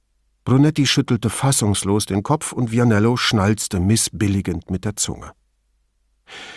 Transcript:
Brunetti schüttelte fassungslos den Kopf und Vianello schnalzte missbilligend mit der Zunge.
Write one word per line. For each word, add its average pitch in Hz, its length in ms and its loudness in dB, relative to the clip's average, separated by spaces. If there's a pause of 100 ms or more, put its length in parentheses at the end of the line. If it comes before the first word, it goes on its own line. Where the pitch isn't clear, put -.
(440)
Brunetti 143 400 4
schüttelte 123 460 0
fassungslos 104 760 0
den 98 180 -2
Kopf - 280 -2
und 120 200 -2
Vianello 117 440 4
schnalzte 107 640 0
missbilligend 98 880 0
mit 92 160 -4
der 104 120 -6
Zunge. - 340 -8 (1300)